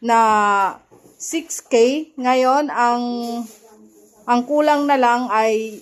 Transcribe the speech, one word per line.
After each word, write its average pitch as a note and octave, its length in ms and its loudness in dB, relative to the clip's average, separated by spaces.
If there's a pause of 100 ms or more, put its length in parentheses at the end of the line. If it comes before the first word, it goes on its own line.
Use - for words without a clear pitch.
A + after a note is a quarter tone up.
na A3+ 160 2 (960)
six - 480 -10
K. C4 420 2 (140)
Ngayon, B3+ 480 0
ang, A#3+ 360 0 (1200)
ang A#3+ 160 2
kulang D4 400 2
na C#4+ 160 2
lang A#3+ 320 0
ay A3 500 -2